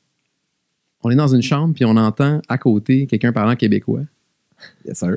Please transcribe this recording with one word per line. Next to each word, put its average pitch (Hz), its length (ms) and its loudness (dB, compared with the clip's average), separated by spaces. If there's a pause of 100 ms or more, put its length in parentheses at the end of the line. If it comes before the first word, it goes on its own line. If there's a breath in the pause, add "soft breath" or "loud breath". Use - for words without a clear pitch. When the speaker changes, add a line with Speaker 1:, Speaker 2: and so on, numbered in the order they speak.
(1040)
Speaker 1:
on 117 80 -2
est 127 60 2
dans 143 180 2
une 123 80 4
chambre, 156 320 0
puis 127 120 -2
on 110 100 4
entend 139 520 0
à 123 100 -4
côté 131 480 0
quelqu'un 120 260 -2
parlant 113 240 0
québécois. 113 460 -2 (840 loud breath)
Speaker 2:
Yes, - 140 -12
sir. 90 180 -4